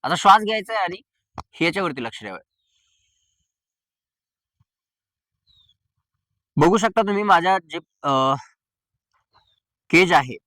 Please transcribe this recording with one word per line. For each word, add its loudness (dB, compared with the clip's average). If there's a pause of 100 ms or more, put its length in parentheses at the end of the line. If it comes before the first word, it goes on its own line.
आता -2
श्वास 4
घ्यायचा -6
आहे -4
आणि -8 (560)
ह्याच्यावरती -4
लक्ष -12
ठेवायचं. -14 (4000)
बघू 4
शकता 0
तुम्ही -4
माझ्या 2 (120)
जे, -12 (240)
अ, 0 (1500)
केज 4
आहे 0